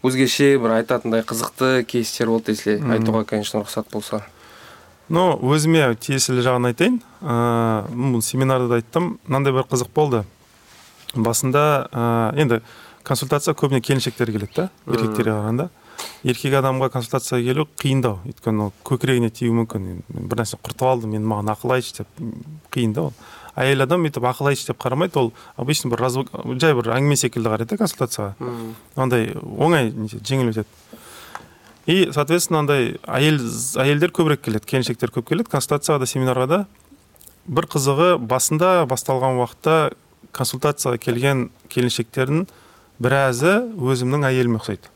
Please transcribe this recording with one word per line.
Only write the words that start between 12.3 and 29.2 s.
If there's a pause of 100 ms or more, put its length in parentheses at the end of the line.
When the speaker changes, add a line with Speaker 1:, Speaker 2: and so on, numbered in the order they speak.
Speaker 2:
енді (440)
консультация
көбіне
келіншектер
келеді
да, (160)
Speaker 1:
Мгм.
Speaker 2:
еркектерге
қарағанда. (560)
Еркек
адамға
консультацияға
келу
қиындау,
өйткені
ол (120)
көкірегіне
тиюі
мүмкін.
Енді
бір
нәрсе
құртып
алдым,
енді
маған
ақыл
айтшы
деп, (680)
қиын
да
ол. (440)
Әйел
адам
өйтіп
ақыл
айтшы
деп
қарамайды,
ол (240)
обычно
бір
разв-, (320)
жай
бір
әңгіме
секілді
қарайды
да
консультацияға.
Speaker 1:
Мгм. (220)
Speaker 2:
Андай